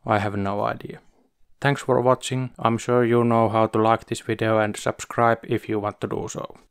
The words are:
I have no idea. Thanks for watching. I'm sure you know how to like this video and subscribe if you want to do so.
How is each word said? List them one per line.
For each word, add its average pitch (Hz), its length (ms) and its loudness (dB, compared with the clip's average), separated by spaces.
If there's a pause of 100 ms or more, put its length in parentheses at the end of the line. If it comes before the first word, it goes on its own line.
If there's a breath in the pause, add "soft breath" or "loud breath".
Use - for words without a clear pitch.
I 110 140 0
have 101 180 -4
no 101 240 -4
idea. - 380 -6 (640)
Thanks 139 200 0
for 127 180 2
watching. 127 580 0
I'm 113 200 2
sure 123 260 2
you 117 180 4
know 113 280 4
how 110 160 4
to 110 120 -2
like 110 280 2
this - 140 -6
video 110 380 0
and 107 180 0
subscribe - 680 0
if - 260 -4
you 107 100 -2
want 104 220 -6
to - 60 -4
do - 220 -6
so. - 280 -12 (140)